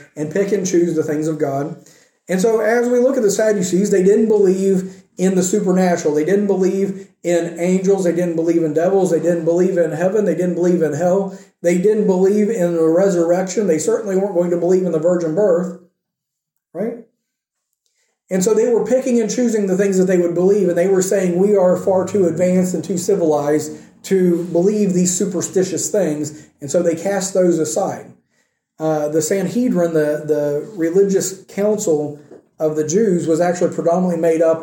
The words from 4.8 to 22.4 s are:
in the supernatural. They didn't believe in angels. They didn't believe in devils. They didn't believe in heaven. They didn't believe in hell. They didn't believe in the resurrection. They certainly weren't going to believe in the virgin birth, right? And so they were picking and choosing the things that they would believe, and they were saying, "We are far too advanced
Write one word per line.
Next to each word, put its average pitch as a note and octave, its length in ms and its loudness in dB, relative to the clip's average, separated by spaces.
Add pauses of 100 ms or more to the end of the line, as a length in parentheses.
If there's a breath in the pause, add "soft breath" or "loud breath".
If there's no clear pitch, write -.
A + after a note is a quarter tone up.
in F#3 200 0
the F3+ 80 0
supernatural. F3+ 680 0
They D3+ 120 0
didn't G3+ 240 0
believe F#3+ 600 -2 (140)
in E3+ 380 -2
angels. F#3 420 0
They E3+ 120 0
didn't E3+ 200 -2
believe E3 300 0
in D3+ 100 -2
devils. F3+ 380 2
They D#3 80 2
didn't E3 240 0
believe F3 340 2
in D#3 140 0
heaven. F#3+ 320 0
They F3 100 0
didn't F3 220 -2
believe F3 260 2
in D3 100 0
hell. F3+ 460 -2 (220 loud breath)
They F3 180 0
didn't G3+ 300 2
believe F#3+ 420 2
in F3 240 -2
the D#3+ 140 2
resurrection. F3+ 800 0
They D#3 100 2
certainly A3 380 -2
weren't F#3+ 180 -2
going F3 160 0
to F3 60 -2
believe F3+ 280 0
in F3 60 -2
the D#3+ 80 -2
virgin E3 380 -2
birth, F#3 440 0 (920)
right? A#3 320 -8 (1200)
And F#3 140 -2
so G#3+ 120 2
they A#3 180 2
were G#3 120 2
picking B3+ 360 2
and G#3+ 100 -2
choosing A3 360 0
the F#3 100 0
things G3 220 2
that F3+ 80 4
they F#3 120 2
would F3 160 0
believe, F#3 340 2
and E3+ 80 0
they F3 120 2
were F#3 140 2
saying, F#3 360 0
"We G3+ 160 4
are F3+ 220 4
far F#3 300 0
too G3 200 0
advanced F3+ 480 0